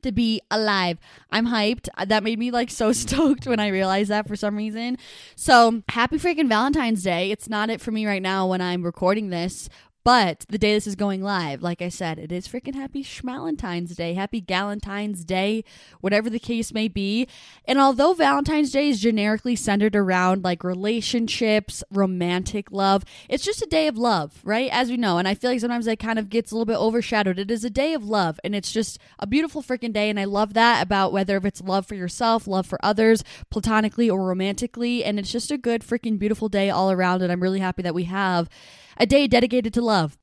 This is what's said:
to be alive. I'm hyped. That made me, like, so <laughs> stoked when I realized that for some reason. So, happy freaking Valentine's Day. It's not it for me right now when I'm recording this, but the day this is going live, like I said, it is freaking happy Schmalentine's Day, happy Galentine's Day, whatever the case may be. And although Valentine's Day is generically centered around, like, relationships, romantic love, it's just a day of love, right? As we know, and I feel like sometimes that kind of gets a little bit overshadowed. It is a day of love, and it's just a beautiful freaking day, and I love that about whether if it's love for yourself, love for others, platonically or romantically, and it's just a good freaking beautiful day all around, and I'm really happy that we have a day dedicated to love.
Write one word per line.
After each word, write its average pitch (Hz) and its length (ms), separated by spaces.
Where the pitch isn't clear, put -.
to 262 100
be 220 300
alive. 196 460
I'm 226 180
hyped. 226 400
That 214 160
made 220 160
me, 240 120
like, 240 200
so 220 220
<laughs> - 0
stoked 269 540
when 233 140
I 208 80
realized 190 420
that 208 160
for 208 100
some 208 200
reason. 220 400
So, 233 540
happy 240 260
freaking 320 320
Valentine's 233 540
Day. 185 280
It's - 180
not 214 200
it 226 140
for - 80
me 214 160
right 196 160
now 190 240
when 185 160
I'm 180 200
recording 190 460
this, 175 400
but 226 440
the 196 100
day 208 160
this 214 140
is 196 80
going 196 260
live, 170 400
like 175 180
I 175 80
said, 165 300
it 156 140
is 180 160
freaking 254 260
happy 269 300
Schmalentine's 247 920
Day, 170 200
happy 196 280
Galentine's 202 840
Day, 190 380
whatever 208 280
the 220 120
case 226 340
may 220 140
be. 202 400
And 262 120
although 277 340
Valentine's 294 600
Day 294 160
is 226 120
generically 214 540
centered 208 400
around, 185 480
like, 180 220
relationships, 214 1300
romantic 185 800
love, 196 320
it's - 160
just 415 180
a 392 40
day 311 200
of 247 100
love, 208 460
right? 233 300
As 240 180
we 254 60
know, 196 220
and 185 100
I 202 80
feel 247 140
like 247 100
sometimes 240 240
that 220 160
kind 226 180
of 208 100
gets 226 220
a 214 60
little 226 100
bit 226 120
overshadowed. 220 600
It 202 140
is 220 100
a 233 80
day 277 240
of 254 80
love, 202 400
and 202 140
it's - 160
just - 260
a 233 60
beautiful 294 360
freaking 240 300
day, 208 180
and 208 80
I 196 60
love 202 300
that 226 280
about 196 300
whether 196 240
if 190 80
it's 202 180
love 190 240
for 214 80
yourself, 220 540
love 190 180
for - 180
others, 220 380
platonically 220 600
or 190 160
romantically, 202 760
and 208 160
it's 190 100
just 233 220
a 285 60
good 233 240
freaking 226 360
beautiful 208 300
day 196 220
all 190 200
around, 185 320
and 180 80
I'm 180 120
really 190 180
happy 185 220
that 175 120
we 180 100
have 180 440
a 240 80
day 277 200
dedicated 240 460
to 233 80
love. 196 420